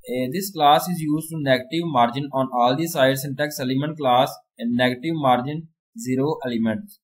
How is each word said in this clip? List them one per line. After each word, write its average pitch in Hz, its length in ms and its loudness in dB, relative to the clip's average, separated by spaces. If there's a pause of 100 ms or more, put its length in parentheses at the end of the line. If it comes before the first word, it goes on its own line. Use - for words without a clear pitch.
(100)
ए, 127 140 -2 (140)
this 196 180 -8
class 156 380 4
is 160 160 -4
used 160 260 -2
to 151 80 -4
negative 160 540 0
margin 120 420 2
on 131 220 -2
all 131 180 2
the 165 160 -4
sides, 135 320 2
syntax 143 380 -4
element 147 360 -4
class 131 400 2 (160)
and 120 280 -2
negative 147 420 -2
margin 139 400 0 (400)
zero 135 260 0 (140)
element 113 560 -2